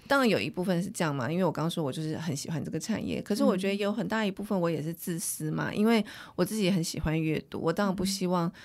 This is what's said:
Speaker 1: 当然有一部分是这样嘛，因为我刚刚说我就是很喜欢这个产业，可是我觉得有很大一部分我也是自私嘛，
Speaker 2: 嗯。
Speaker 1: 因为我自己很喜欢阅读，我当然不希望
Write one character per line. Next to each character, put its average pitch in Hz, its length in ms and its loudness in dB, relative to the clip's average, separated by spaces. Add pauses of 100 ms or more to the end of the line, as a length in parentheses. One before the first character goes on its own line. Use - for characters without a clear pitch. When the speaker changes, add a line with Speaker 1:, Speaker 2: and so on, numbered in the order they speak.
Speaker 1:
当 277 100 6
然 254 100 6
有 160 120 6
一 117 100 -2
部 180 140 -2
分 175 180 2
是 202 80 -4
这 - 140 -2
样 151 100 0
嘛， 131 160 -2
因 170 80 0
为 185 60 4
我 160 80 4
刚 143 100 -2
刚 170 80 0
说 165 140 -2
我 131 80 0
就 151 100 -4
是 156 140 -2
很 160 180 -2
喜 - 160 -6
欢 156 140 -4
这 - 80 -6
个 165 80 -4
产 - 260 -4
业， - 160 -4
可 - 100 -2
是 220 120 2
我 202 120 6
觉 190 120 -2
得 202 80 0
有 202 160 0
很 214 160 -2
大 220 180 0
一 190 60 0
部 202 100 -8
分 202 180 0
我 170 80 2
也 156 140 -2
是 160 100 -4
自 165 240 -6
私 156 320 -6
嘛， 156 220 -2
Speaker 2:
嗯。 - 60 -4
Speaker 1:
因 208 100 4
为 226 180 6 (300)
我 180 100 2
自 214 120 -4
己 202 160 2
很 180 100 2
喜 - 160 -4
欢 160 220 0
阅 156 280 0
读， - 120 -6
我 165 120 2
当 208 140 2
然 - 80 0
不 196 100 -2
希 196 220 -2
望 175 240 2 (140)